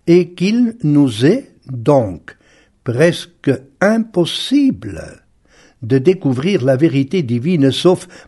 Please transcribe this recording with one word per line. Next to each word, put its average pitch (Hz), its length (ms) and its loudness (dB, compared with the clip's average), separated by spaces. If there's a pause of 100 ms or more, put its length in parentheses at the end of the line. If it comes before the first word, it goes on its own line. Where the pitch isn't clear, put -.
et 175 280 2
qu'il 226 500 -2
nous 139 420 2
est 233 260 0 (180)
donc 117 680 -2 (500)
presque 143 640 -2 (300)
impossible 202 1400 -2 (600)
de 120 160 0
découvrir 143 680 0
la 131 140 0
vérité 139 440 0
divine 135 480 0
sauf 180 380 0 (200)